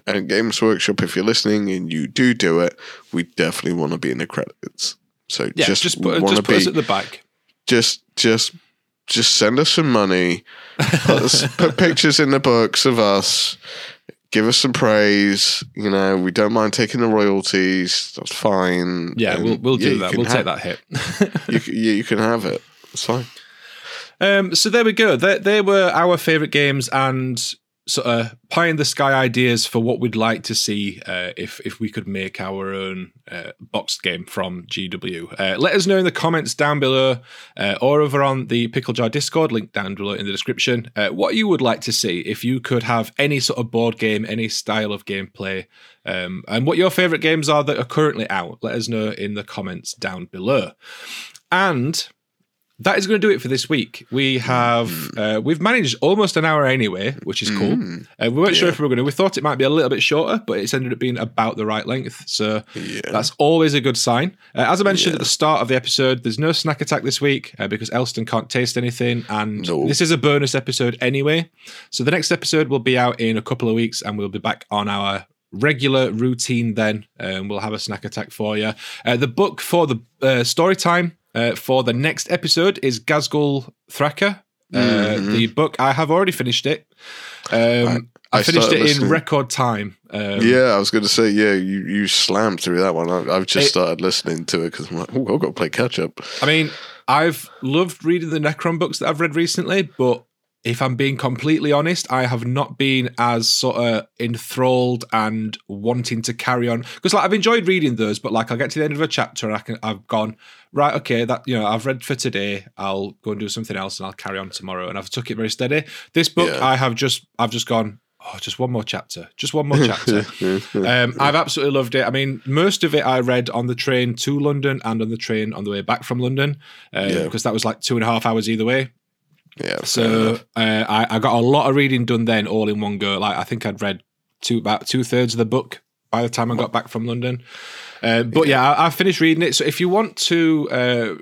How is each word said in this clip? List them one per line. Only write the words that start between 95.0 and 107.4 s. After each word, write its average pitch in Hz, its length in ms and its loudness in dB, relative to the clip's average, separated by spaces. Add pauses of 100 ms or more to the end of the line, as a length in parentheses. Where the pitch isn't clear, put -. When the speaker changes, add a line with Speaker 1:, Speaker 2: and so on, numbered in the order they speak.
Speaker 1:
"Ooh, 123 180 0
I've 147 60 0
gotta - 140 -2
play - 160 -2
catch - 300 -2
up." - 200 -6 (220)
Speaker 2:
I 131 40 0
mean, 156 240 2 (380)
I've 156 420 2 (140)
loved 156 420 0
reading 165 240 0
the 156 100 -2
Necron 151 380 0
books 160 220 -2
that - 100 0
I've 151 100 -2
read 160 160 -2
recently, 170 640 0
but 123 260 2 (400)
if 120 180 -2
I'm 127 140 0
being 135 220 0
completely 147 540 0
honest, 156 400 0
I 131 140 2
have 120 200 -2
not 131 320 -2
been 131 400 2
as 117 300 2
sort - 300 0
of 117 280 0 (140)
enthralled 123 920 0
and 110 440 -2 (120)
wanting 113 540 -2
to 123 100 -4
carry 120 340 0
on. 117 160 -2 (180)
'Cause, 190 120 2
like, 202 100 4
I've 190 100 2
enjoyed 220 340 2